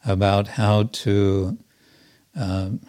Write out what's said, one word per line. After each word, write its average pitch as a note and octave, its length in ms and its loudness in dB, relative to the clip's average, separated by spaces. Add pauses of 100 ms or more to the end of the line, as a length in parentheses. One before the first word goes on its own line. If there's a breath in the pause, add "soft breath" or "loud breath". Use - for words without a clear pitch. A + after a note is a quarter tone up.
about G2+ 420 2
how G#2 380 2
to, G2 720 0 (800 soft breath)
um, F#2+ 520 -4